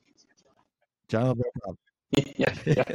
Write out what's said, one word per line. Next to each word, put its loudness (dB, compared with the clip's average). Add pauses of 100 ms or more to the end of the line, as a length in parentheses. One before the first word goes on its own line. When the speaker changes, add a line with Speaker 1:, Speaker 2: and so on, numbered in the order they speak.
(1080)
Speaker 1:
Johnny 2
will 2
be -2 (120)
a -8
problem. -12 (340)
Speaker 2:
<laughs> 0
Yeah, 2 (120)
yeah. 4 (120)